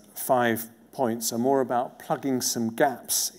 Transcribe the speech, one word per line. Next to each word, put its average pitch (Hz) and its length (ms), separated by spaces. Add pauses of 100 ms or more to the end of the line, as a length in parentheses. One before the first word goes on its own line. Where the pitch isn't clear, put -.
(140)
five 120 560 (220)
points 117 420
are 117 60
more 135 200
about 127 380
plugging 139 420
some 117 360
gaps - 640